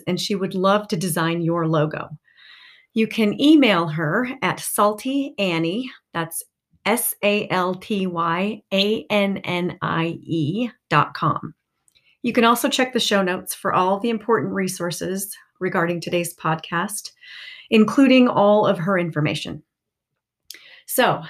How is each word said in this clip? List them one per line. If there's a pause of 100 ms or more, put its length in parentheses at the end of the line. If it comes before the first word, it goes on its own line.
and
she
would
love
to
design
your
logo. (800)
You
can
email
her (120)
at
Salty
Annie, (220)
that's (420)
S (120)
A
L
T
Y (100)
A
N
N
I
E (180)
dot
com. (640)
You
can
also
check
the
show
notes
for
all
the
important
resources (240)
regarding
today's
podcast, (580)
including
all
of
her
information. (1200)
So,